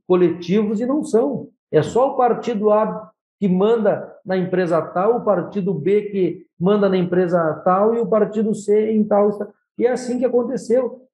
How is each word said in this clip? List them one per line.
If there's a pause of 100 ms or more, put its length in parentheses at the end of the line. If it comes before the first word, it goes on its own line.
coletivos
e
não
são. (220)
É
só
o
partido
A (300)
que
manda (140)
na
empresa
tal,
o
partido
B
que (120)
manda
na
empresa
tal
e
o
partido
C
em
tal. (480)
E
é
assim
que
aconteceu. (120)